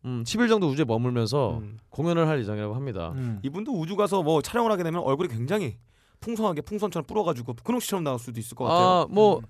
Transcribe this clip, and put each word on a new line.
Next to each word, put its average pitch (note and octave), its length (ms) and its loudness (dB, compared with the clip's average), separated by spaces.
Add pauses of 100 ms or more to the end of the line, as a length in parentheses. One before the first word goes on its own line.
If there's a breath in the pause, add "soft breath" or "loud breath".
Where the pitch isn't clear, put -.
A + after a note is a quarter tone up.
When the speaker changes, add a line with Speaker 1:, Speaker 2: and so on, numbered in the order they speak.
Speaker 1:
음, B2 220 -4
십 G#3+ 140 -4
일 A#3+ 80 4
정도 G#3 180 4
우주에 C#3+ 180 0
머물면서 A#2 720 0
Speaker 2:
음. A2 220 -12 (100)
Speaker 1:
공연을 E3 380 0
할 D#3 120 2
예정이라고 G#2 360 -4
합니다. G2 400 -6
Speaker 3:
음. A#2+ 260 -4
Speaker 2:
이분도 F3+ 320 -6
우주 E3+ 220 -2
가서 G3 260 2
뭐 D#3 220 2
촬영을 A#3 280 0
하게 F3+ 120 0
되면 E3 180 -2
얼굴이 C#3+ 280 0
굉장히 B2+ 480 -2 (420)
풍성하게 G#3 420 -2
풍선처럼 F#3+ 460 -4
불어가지고 B2+ 560 -2
근홍 B3 160 0
씨처럼 F#3+ 240 -2
나올 C3+ 160 -2
수도 A#2 200 -10
있을 A2 160 -10
것 B2+ 100 -4
같아요. F3 220 6
Speaker 1:
아, F3+ 220 4
뭐 G3+ 300 6
Speaker 3:
음. A2+ 100 -10